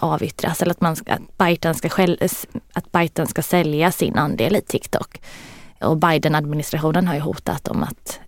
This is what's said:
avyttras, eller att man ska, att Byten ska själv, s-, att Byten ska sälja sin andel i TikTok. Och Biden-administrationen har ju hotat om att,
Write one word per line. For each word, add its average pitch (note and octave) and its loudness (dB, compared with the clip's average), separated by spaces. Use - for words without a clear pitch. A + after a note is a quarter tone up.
avyttras, D#3 -2
eller F3 2
att F3 -4
man E3 2
ska, - -8
att - -6
Byten E3+ 2
ska - -4
själv, F3 2
s-, - -2
att - -6
Byten E3 0
ska - -2
sälja D#3+ 2
sin - 0
andel D#3 2
i G#3 2
TikTok. - -4
Och - 2
Biden-administrationen D#3 2
har E3+ 0
ju C#3+ -2
hotat - -4
om - -2
att, - -8